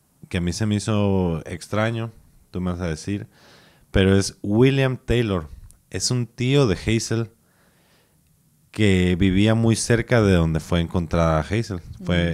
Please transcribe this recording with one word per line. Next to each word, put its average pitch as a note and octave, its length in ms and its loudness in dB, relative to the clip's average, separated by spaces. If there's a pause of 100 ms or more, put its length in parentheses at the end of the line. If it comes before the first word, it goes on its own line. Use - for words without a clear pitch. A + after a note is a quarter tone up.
(280)
que F#2+ 100 -4
a - 20 0
mí F2 120 -2
se A2 140 -2
me G#2 100 0
hizo G2 720 0
extraño, A2 640 -6 (380)
tú F#2 100 -8
me F2+ 120 -4
vas F2 80 -8
a F#2 80 -4
decir, G2+ 380 -8 (640)
pero G2 260 4
es - 260 -2
William C3 540 2
Taylor. G2+ 520 -2 (420)
Es - 200 -4
un B2 160 -2
tío C3+ 400 0
de F#2+ 80 2
Hazel A2 560 -2 (1400)
que F#2 480 2
vivía G2 360 4
muy A2+ 220 2
cerca A#2 460 0
de G2 120 4
donde D#2+ 260 2
fue F2 200 -2
encontrada E2 600 0
Hazel. F#2+ 400 -6 (240)
Fue, F2+ 120 -2 (180)